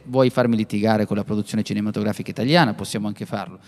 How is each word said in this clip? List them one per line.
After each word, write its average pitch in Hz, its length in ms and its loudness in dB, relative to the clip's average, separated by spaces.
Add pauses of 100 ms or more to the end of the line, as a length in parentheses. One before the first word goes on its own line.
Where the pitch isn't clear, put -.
vuoi 131 260 4
farmi 120 280 2
litigare 107 500 2
con 101 100 -2
la 101 80 -2
produzione 104 380 -2
cinematografica 104 680 -4
italiana, 131 440 4
possiamo 101 320 -4
anche 104 180 -8
farlo. 95 440 -8